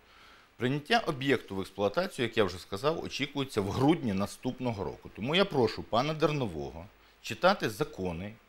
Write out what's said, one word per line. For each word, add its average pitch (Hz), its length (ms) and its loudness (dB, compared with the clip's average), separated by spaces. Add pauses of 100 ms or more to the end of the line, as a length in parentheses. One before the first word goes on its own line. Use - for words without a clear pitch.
(560)
Прийняття 143 420 0
об'єкту 135 580 0
в 95 40 -2
експлуатацію, 117 680 0
як 110 100 -2
я 110 80 8
вже 90 140 -2
сказав, 131 460 -2
очікується 135 560 -2
в 98 100 0
грудні 135 420 4
наступного 101 720 -4
року. 69 320 -8
Тому 123 180 -4
я 190 100 6
прошу 127 380 2
пана 135 320 0
Дернового... 98 720 -2 (360)
Читати 175 480 2
закони, 95 640 -6 (160)